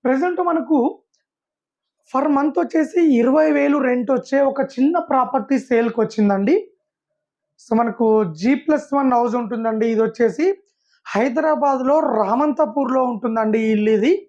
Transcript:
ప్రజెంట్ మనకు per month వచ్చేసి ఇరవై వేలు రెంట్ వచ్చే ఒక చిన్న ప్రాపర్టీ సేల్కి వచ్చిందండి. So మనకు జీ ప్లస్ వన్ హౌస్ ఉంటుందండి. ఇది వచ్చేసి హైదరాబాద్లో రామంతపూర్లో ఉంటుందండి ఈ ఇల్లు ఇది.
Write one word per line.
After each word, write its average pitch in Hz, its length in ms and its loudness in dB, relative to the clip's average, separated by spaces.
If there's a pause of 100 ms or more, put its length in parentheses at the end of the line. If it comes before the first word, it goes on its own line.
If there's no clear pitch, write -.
ప్రజెంట్ 330 360 0
మనకు 320 360 0 (1400)
per 262 140 0
month 285 300 0
వచ్చేసి 330 420 -2 (140)
ఇరవై 262 380 4
వేలు 285 280 2
రెంట్ 247 320 -2
వచ్చే 254 300 -2
ఒక 277 260 0
చిన్న 285 360 0
ప్రాపర్టీ 262 560 -2
సేల్కి 233 400 -2
వచ్చిందండి. 214 560 0 (1040)
So - 140 -8
మనకు 233 320 0 (260)
జీ 190 220 -2
ప్లస్ 302 360 -2
వన్ 269 220 0
హౌస్ 240 220 0
ఉంటుందండి. 226 540 -4
ఇది 220 120 0
వచ్చేసి 233 460 0 (580)
హైదరాబాద్లో 269 920 0 (140)
రామంతపూర్లో 262 960 0
ఉంటుందండి 226 560 -2
ఈ 220 100 0
ఇల్లు 214 220 2
ఇది. 233 200 2 (160)